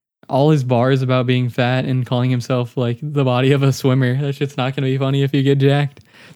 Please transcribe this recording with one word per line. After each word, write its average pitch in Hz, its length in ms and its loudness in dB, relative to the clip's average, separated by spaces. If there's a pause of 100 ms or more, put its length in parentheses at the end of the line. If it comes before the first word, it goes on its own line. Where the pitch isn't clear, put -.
(300)
All 143 220 2
his 143 120 2
bars 127 380 2
about 127 260 0
being 127 220 0
fat 127 360 -2
and 127 200 -2
calling 127 260 -2
himself, 123 460 -4
like, 120 240 -2
the 143 240 -2
body 127 260 2
of 139 100 2
a 135 120 2
swimmer. 127 420 0
That 143 200 -4
shit's 143 220 -6
not 131 180 -4
gonna 135 120 -4
be 131 100 -2
funny 135 260 0
if 139 100 -2
you 139 100 0
get 139 140 2
jacked. 139 420 0 (360)